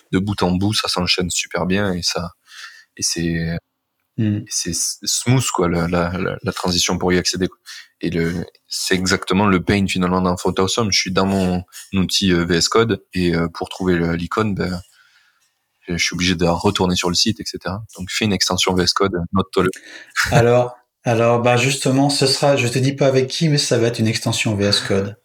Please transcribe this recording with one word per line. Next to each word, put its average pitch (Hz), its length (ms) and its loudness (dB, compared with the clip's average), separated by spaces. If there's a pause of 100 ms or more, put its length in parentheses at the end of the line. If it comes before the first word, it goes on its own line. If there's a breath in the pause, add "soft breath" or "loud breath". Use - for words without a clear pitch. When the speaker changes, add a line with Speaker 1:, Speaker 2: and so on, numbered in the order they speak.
(120)
Speaker 1:
de 95 80 4
bout 98 240 -2
en 90 80 2
bout, 98 220 0
ça - 140 -4
s'enchaîne 90 420 -2
super - 360 -4
bien 95 280 0
et 87 80 -4
ça, 85 300 -4 (640 loud breath)
et - 60 -12
c'est, 82 560 -2 (600)
Speaker 2:
Hmm. 107 200 2
Speaker 1:
et 107 120 -6
c'est - 220 -4
s-, - 320 -4
smooth, 120 480 0
quoi, 87 180 0
la, 85 180 0
la, 87 300 0
la, 92 240 -4
la 90 100 -4
transition 90 460 -2
pour 90 160 0
y 90 40 4
accéder, 90 300 -2
quoi. - 120 -10 (420 loud breath)
Et 82 80 -2
le, 85 360 -2 (220)
c'est - 280 -2
exactement 92 500 0
le 92 180 2
pain, 101 240 2
finalement, 90 340 0
dans 90 160 0
Photoshop. 95 540 0
Je - 60 0
suis 95 140 -4
dans 95 140 2
mon 92 380 0 (300 loud breath)
outil, 92 380 0
euh, 85 140 2
V 87 120 2
S 82 100 2
Code 110 360 2 (100)
et, 87 220 0
euh, 85 120 0
pour - 220 -8
trouver 92 260 0
le, 85 200 0
l'icône, 98 400 -2
ben, 90 260 -4 (1000 soft breath)
je, 87 160 -6
je 82 60 -2
suis - 120 -4
obligé 90 200 0
de 87 100 0
retourner 90 500 2
sur 87 140 -2
le 87 60 -2
site, - 240 0
et 95 60 -10
cetera. 95 380 -8 (140)
Donc, 92 120 -12
fais - 160 -2
une 104 80 2
extension 92 400 0
V 90 100 4
S - 100 0
Code, 95 240 2 (160)
note-toi-le. 95 360 2 (300 loud breath)
<laughs> - 320 -4
Speaker 2:
Alors, 120 440 4 (280)
alors, 117 380 2
bah, 120 160 4
justement, 135 520 2
ce 139 160 2
sera, 139 300 2
je 120 120 0
te 131 120 0
dis 131 140 2
pas 139 140 2
avec 131 200 4
qui, 165 220 0
mais 143 80 4
ça 135 200 2
va 113 100 4
être 120 120 -2
une 110 80 2
extension 110 480 -2
V 101 100 2
S 101 160 2
Code. 104 440 -2